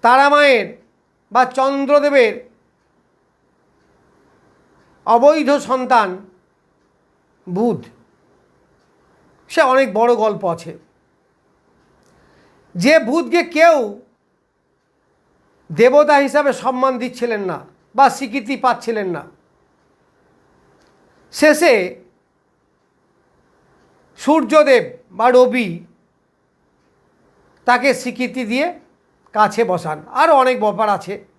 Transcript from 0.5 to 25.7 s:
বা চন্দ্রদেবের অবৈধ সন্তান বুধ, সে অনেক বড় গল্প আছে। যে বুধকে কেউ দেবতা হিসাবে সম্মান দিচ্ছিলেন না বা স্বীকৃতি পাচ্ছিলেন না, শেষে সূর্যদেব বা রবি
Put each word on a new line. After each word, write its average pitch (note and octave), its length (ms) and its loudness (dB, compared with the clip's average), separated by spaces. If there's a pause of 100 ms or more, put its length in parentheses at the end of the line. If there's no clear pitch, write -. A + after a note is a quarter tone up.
বা A#3+ 120 2 (140)
চন্দ্রদেবের C#4 760 0 (2750)
অবৈধ C#4 420 2 (120)
সন্তান B3 480 -2 (1400)
বুধ, G3 320 -2 (1700)
সে E4 100 0 (100)
অনেক C4 220 2
বড় A3+ 220 2
গল্প G#3+ 260 -4 (120)
আছে। E3 180 -14 (2000)
যে G3 180 2 (140)
বুধকে E4 340 -2 (140)
কেউ D#4+ 220 4 (1900)
দেবতা C4 460 4 (100)
হিসাবে C#4 260 0 (120)
সম্মান C4 380 -2
দিচ্ছিলেন A#3+ 480 -6
না D#3 80 -8 (380)
বা C4 140 4
স্বীকৃতি C4+ 540 -8
পাচ্ছিলেন A#3 460 -4
না, D3+ 140 -8 (2000)
শেষে D4+ 400 4 (2500)
সূর্যদেব C4+ 640 2 (320)
বা A3 200 0
রবি A#3+ 340 2 (2000)